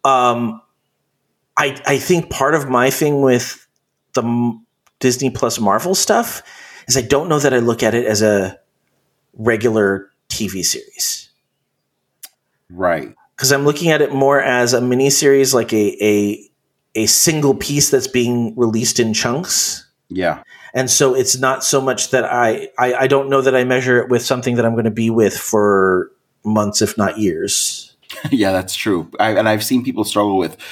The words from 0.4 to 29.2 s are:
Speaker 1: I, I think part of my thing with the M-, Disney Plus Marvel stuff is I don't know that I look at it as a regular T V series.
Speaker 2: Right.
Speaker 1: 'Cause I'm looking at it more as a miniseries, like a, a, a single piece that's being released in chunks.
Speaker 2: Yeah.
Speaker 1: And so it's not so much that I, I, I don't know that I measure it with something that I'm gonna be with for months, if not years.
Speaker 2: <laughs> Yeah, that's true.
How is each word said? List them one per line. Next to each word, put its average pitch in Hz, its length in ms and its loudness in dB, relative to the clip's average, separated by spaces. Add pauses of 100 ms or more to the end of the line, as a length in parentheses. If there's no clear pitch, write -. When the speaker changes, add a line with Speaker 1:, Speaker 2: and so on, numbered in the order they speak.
Speaker 1:
I, 139 180 -2 (120)
I 143 100 2
think 170 320 0
part 139 240 0
of 143 160 -2
my 127 220 2
thing 143 320 0
with 123 420 0 (480)
the 127 80 0
M-, 120 420 -2 (360)
Disney 127 320 0
Plus 120 280 -4
Marvel 113 360 0
stuff 226 480 0 (440)
is - 80 0
I 131 60 2
don't 143 260 0
know 151 120 0
that 139 160 2
I - 20 2
look 117 240 0
at 110 140 2
it 120 100 0
as 107 160 0
a 101 380 2 (720)
regular 107 800 0 (160)
T - 200 -6
V 92 140 -8
series. - 680 -8 (1400)
Speaker 2:
Right. 87 460 -4 (220)
Speaker 1:
'Cause 135 140 0
I'm 139 140 2
looking 151 240 2
at 151 140 4
it 139 100 0
more 139 260 4
as 123 360 2
a 120 60 0
miniseries, 135 680 2
like 117 220 0
a, 104 260 0
a, 104 520 0 (420)
a 110 140 -2
single 147 480 2
piece 143 340 -2
that's 127 180 2
being 120 480 -2
released 113 440 0
in 113 160 0
chunks. - 720 -4 (260)
Speaker 2:
Yeah. 87 300 -4 (300)
Speaker 1:
And 127 180 -2
so 131 240 4
it's 123 240 0
not 131 240 0
so 139 180 0
much 131 300 -2
that 123 140 2
I, 113 420 0 (100)
I, 123 160 0
I 131 140 0
don't 139 220 0
know 135 120 2
that 131 140 2
I 127 80 2
measure 127 360 0
it - 100 -2
with 120 120 2
something 123 360 -2
that 117 80 2
I'm 117 100 0
gonna 113 160 0
be 113 180 -2
with 113 260 2
for 98 760 2 (320)
months, 107 400 -2
if - 160 -4
not 101 180 -2
years. 98 680 -4 (140)
Speaker 2:
<laughs> - 280 -14
Yeah, 104 220 0
that's 92 240 -4
true. 90 340 -2 (120)